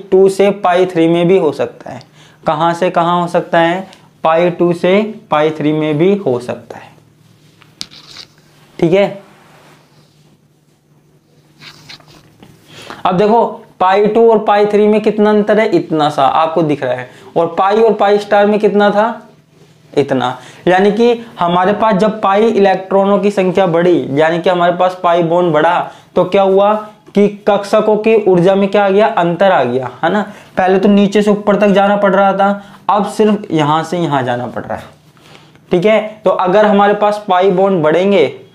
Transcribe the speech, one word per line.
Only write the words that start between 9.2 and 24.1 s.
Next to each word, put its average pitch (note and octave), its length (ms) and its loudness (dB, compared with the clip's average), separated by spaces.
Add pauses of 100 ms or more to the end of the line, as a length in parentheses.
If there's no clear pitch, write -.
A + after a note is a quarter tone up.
अब F3+ 140 -2
देखो G#3+ 280 2 (340)
पाई G3 280 2
टू A3 220 2
और A3+ 100 4
पाई G#3 260 0
थ्री G#3 220 2
में G#3+ 140 2
कितना G#3+ 280 0
अंतर G#3+ 300 2
है, A3 100 0
इतना D#3 400 0
सा D3 140 -2
आपको D#3+ 400 0
दिख C#3+ 200 -4
रहा B2 100 -2
है, B2+ 160 -10 (260)
और E3+ 140 0
पाई G3 320 0
और A3+ 120 4
पाई G#3 260 0
स्टार G#3 260 0
में G#3 140 0
कितना G#3 320 2
था, G#3+ 360 -2 (680)
इतना। B2+ 440 -2 (300)
यानी F#3+ 240 2
कि A#3 220 2 (260)
हमारे F3+ 340 0
पास G#3+ 220 0
जब G#3 260 -2
पाई G3+ 260 2
इलेक्ट्रॉनों G3 720 0
की G3+ 120 -2
संख्या F#3+ 360 0
बढ़ी, E3 440 0